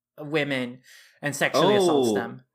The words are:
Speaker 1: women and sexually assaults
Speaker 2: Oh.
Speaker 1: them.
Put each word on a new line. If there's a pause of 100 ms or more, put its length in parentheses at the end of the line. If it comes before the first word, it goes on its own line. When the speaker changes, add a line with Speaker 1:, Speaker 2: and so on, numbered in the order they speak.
(180)
Speaker 1:
women (440)
and
sexually
assaults
Speaker 2:
Oh.
Speaker 1:
them. (100)